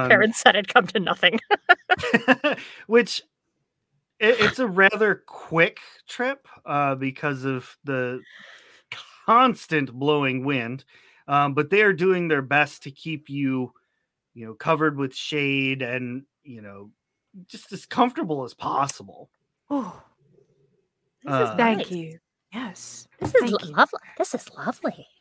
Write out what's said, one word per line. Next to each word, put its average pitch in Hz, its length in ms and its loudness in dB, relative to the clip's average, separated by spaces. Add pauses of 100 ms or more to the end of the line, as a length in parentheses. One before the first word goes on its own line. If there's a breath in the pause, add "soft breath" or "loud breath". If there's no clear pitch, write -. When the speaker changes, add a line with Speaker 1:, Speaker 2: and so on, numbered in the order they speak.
Speaker 1:
Um, 127 60 2
Speaker 2:
parents 220 320 6
said - 140 8
it'd 202 180 -2
come 196 140 6
to - 120 -2
nothing. 180 400 0 (480)
<laughs> 440 400 0
Speaker 1:
<laughs> - 600 -2
Which, 226 340 2 (1000)
it, 226 220 4
it's 208 180 0
a 254 80 0
rather 196 580 2
quick - 540 0 (280)
trip, 262 400 -6 (180)
uh, 143 300 -2
because 135 500 -6
of 131 380 -8
the 127 380 -4 (1040 loud breath)
constant 202 680 2
blowing 135 520 0
wind. 131 380 -4 (440 soft breath)
Um, 143 280 2
but 147 160 0
they 202 100 4
are 202 120 4
doing 175 340 0
their 147 160 0
best 143 400 -2
to 139 80 -14
keep 147 380 -12
you, 131 440 -4 (600)
you 113 100 -16
know, 110 80 -14
covered 156 440 0
with 139 180 -6
shade 139 680 -4
and, 127 420 -8 (200)
you 120 180 -20
know, 101 300 -20 (560)
just - 260 -20
as 170 140 -14
comfortable 196 560 -2
as 120 100 -12
possible. - 760 -4 (420)
Speaker 3:
Oh. 226 300 -6 (1200)
Speaker 2:
This 285 100 -6
is - 60 2 (100)
Speaker 1:
Uh, - 80 -8
Speaker 3:
Thank 226 220 2
Speaker 2:
nice. - 120 -8
Speaker 3:
you. 165 280 -10 (340)
Yes. - 540 -14 (120)
Speaker 2:
This - 140 -6
is 494 80 6
Speaker 3:
Thank 240 120 0
Speaker 2:
lo-, 208 40 -2 (100)
Speaker 3:
you. 151 80 -12
Speaker 2:
lovely. 240 240 2 (200)
This - 160 -2
is - 200 -8
lovely. - 520 -8 (140)